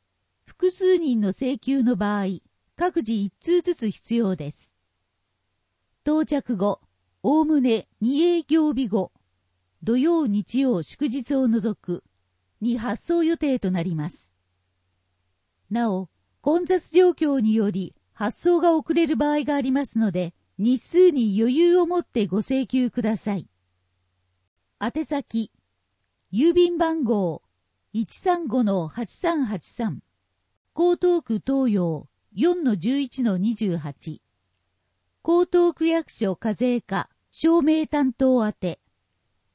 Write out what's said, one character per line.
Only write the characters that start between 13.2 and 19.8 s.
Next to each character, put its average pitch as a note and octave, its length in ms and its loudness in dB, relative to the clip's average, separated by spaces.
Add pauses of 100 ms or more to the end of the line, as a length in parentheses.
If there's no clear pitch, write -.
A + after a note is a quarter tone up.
予 E4 120 0
定 C#4 220 -2
と F#3 140 -2
な F3+ 100 -2
り E3+ 140 -4
ま D3+ 160 -6
す。 - 200 -20 (1400)
な A3+ 200 0
お、 F#3 160 -4 (340)
混 E4+ 260 2
雑 F#4 240 -2
状 F4+ 200 6
況 C#4+ 280 0
に G#3+ 160 2
よ G#3 160 2
り、 F#3 240 -8 (180)
発 A#3+ 280 -6
送 F4 180 4
が E4 160 4
遅 D#4+ 180 -2
れ E4 140 2
る C#4+ 80 0
場 D4 180 0
合 D4+ 80 0
が D4 140 -2
あ C#4+ 60 0
り C4 100 -2
ま C#4 160 0